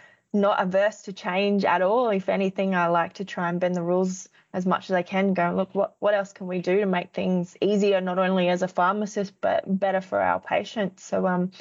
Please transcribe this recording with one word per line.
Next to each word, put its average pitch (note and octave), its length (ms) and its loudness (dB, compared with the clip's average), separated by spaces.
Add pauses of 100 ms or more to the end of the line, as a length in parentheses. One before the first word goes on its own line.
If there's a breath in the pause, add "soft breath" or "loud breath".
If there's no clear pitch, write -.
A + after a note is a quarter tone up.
(340 loud breath)
not G3+ 280 2
averse G3 420 0
to G3+ 100 -12
change G3 500 0
at F3+ 180 2
all. A3+ 280 2
If F#3+ 180 0
anything, F#3+ 480 0
I F3 120 2
like E3+ 260 0
to G3+ 120 -10
try F3+ 220 -4
and F3 120 -2
bend F3+ 160 0
the F3 80 -4
rules F#3 440 -2 (260 soft breath)
as F3+ 120 -4
much - 240 0
as F#3+ 60 2
I F3 60 2
can, F#3+ 320 0
go, F3 200 0
"Look, F#3+ 220 -4
what, - 240 -2
what G#3 140 2
else G3 180 -2
can - 160 -12
we F3+ 120 -4
do F3+ 200 2
to G#3 60 2
make F3+ 260 -2
things F#3 480 -2
easier, G3 400 2
not F#3 200 -2
only F#3 280 2
as F3+ 140 0
a F3+ 80 -2
pharmacist, G3 720 -2
but - 260 0
better F#3+ 320 0
for F#3+ 200 -4
our F2+ 200 2
patients?" - 640 -4
So, F#3+ 240 -2
um, F3+ 340 0